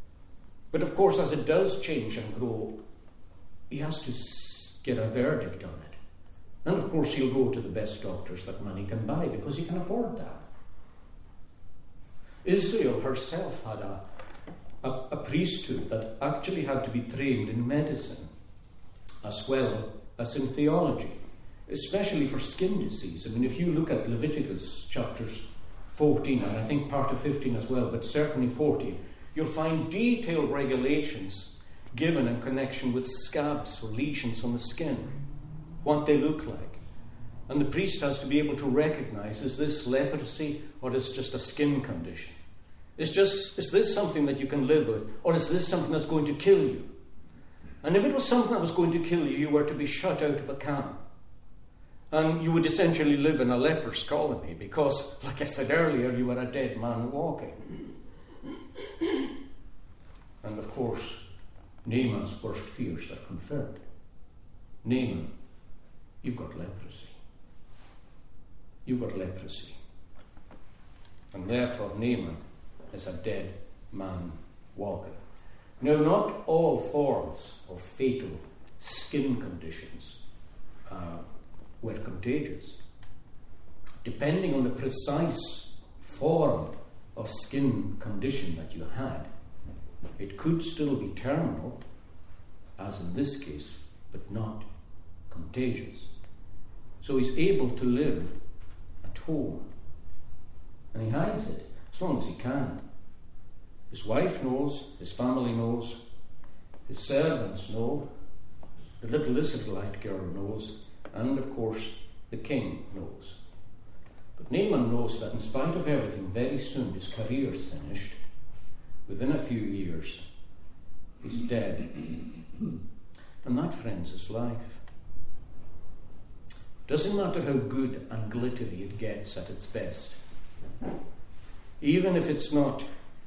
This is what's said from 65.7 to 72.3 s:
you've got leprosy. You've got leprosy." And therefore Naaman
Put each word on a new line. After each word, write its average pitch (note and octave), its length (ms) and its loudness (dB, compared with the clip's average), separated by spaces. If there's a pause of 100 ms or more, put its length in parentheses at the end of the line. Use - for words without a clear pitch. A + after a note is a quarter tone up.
you've B2 140 -4
got A2+ 220 -8
leprosy. - 500 -10 (1800)
You've B2 140 0
got G2+ 160 -2
leprosy." F2+ 580 -6 (1600)
And F#2+ 160 -8
therefore A#2 480 0
Naaman A2 400 0 (560)